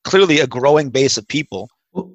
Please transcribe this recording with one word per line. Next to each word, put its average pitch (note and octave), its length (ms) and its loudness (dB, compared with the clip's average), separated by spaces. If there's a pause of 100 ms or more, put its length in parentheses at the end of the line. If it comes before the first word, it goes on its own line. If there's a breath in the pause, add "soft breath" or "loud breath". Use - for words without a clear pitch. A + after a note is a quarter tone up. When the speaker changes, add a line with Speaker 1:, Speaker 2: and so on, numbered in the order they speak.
Speaker 1:
clearly F3+ 380 2
a C#3 60 0
growing C3+ 440 0
base C3 280 0
of G#2 100 -14
people - 400 -8 (240)
Speaker 2:
Well F#3 220 -12